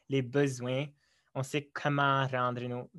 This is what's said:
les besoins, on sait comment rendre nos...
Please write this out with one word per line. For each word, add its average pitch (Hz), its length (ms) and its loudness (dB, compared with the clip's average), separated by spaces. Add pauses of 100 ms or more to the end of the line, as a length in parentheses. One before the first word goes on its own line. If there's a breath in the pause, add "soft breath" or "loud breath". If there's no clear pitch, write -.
les 135 140 2
besoins, 127 640 0 (500)
on 135 80 -2
sait 143 300 -4
comment 139 540 2
rendre 123 340 0
nos... 123 380 -6